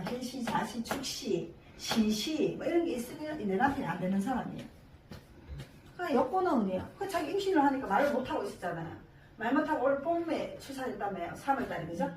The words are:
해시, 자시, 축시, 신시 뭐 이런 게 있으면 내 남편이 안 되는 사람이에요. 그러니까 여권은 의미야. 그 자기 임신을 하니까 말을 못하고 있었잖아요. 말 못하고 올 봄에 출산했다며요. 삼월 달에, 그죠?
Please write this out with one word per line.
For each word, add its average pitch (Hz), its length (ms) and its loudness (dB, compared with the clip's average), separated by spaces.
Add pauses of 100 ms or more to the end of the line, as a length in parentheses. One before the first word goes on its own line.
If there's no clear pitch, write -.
(120)
해시, 247 320 -6
자시, 220 400 -2
축시, - 680 -4 (240)
신시 214 800 2
뭐 185 80 -4
이런 339 180 4
게 - 100 0
있으면 302 440 -6 (100)
내 190 80 2
남편이 262 300 2
안 175 140 -2
되는 190 200 2
사람이에요. 233 460 -2 (1300)
그러니까 339 240 2
여권은 370 320 4 (100)
의미야. 185 360 0
그 403 100 -2
자기 320 240 0
임신을 381 320 4
하니까 269 240 2
말을 240 260 4
못하고 - 300 -2
있었잖아요. 165 540 -6 (400)
말 233 160 0
못하고 294 320 2
올 277 160 4
봄에 339 560 0
출산했다며요. 214 800 -6
삼월 254 340 0
달에, 170 160 -6
그죠? 170 320 -2